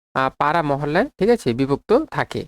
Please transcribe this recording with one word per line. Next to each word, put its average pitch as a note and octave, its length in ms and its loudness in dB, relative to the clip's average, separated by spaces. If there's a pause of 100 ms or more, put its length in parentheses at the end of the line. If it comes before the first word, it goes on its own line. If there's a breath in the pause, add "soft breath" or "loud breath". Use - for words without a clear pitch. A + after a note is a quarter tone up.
(140)
আহ, C3 240 0
পাড়া D#3 240 2
মহল্লায়, D3+ 460 0 (100)
ঠিক G#3 120 2
আছে, A#3 240 0
বিভক্ত C3+ 360 -2 (200)
থাকে। A#2+ 380 -6